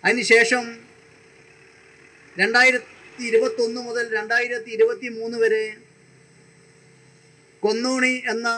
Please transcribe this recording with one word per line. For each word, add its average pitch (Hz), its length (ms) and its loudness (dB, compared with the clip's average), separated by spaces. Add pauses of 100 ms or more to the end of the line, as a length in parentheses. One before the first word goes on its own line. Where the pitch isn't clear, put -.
അതിനുശേഷം 233 600 4 (1800)
രണ്ടായിരത്തി 247 880 0
ഇരുപത്തൊന്ന് 226 600 0
മുതൽ 233 160 -4 (120)
രണ്ടായിരത്തി 233 600 -4
ഇരുപത്തിമൂന്ന് 226 680 -2
വരെ 220 220 2 (2000)
കൊന്നോണി 254 500 0 (180)
എന്ന 233 260 -4